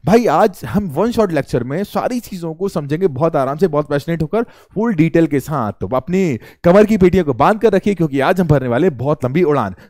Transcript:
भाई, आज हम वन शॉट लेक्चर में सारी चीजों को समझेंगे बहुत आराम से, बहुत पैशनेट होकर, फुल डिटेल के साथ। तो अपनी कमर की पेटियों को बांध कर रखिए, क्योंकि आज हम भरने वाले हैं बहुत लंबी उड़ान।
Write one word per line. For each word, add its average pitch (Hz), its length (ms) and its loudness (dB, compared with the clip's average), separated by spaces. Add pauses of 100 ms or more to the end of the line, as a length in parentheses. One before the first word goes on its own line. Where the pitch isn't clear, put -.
भाई, 233 200 4
आज 180 400 2
हम 185 240 -4
वन 185 220 -2
शॉट 214 200 0
लेक्चर 139 320 -2
में 143 200 -6
सारी 233 360 -4
चीजों 170 340 -10
को 190 160 -6
समझेंगे 160 380 -4
बहुत 160 280 -2
आराम 139 220 -2
से, 185 100 0
बहुत 147 220 -2
पैशनेट 156 320 -4
होकर, 202 220 -2 (320)
फुल 214 180 -2
डिटेल 165 340 2
के 143 120 0
साथ। 123 420 -6
तो 98 60 -8
अपनी 139 520 -2 (240)
कमर 196 220 6
की 214 120 2
पेटियों 180 280 4
को 139 80 0
बांध 165 280 2
कर 220 120 2
रखिए, 196 220 0
क्योंकि 139 240 -2
आज 175 220 2
हम 175 60 0
भरने 139 200 2
वाले 127 200 2
हैं 143 100 -4
बहुत 135 280 -4
लंबी 143 180 0
उड़ान। 135 320 0 (140)